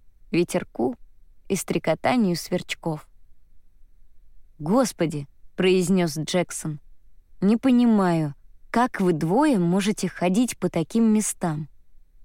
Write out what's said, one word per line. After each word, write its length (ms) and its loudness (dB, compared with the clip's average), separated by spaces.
ветерку 640 -2
и 80 0
стрекотанию 800 0
сверчков. 680 -6
«Господи!» 680 -2
произнёс 600 2
Джексон. 640 -4
«Не 160 4
понимаю, 800 2
как 320 0
вы 100 4
двое 460 2
можете 500 0
ходить 500 0
по 120 -2
таким 420 0
местам?» 560 -2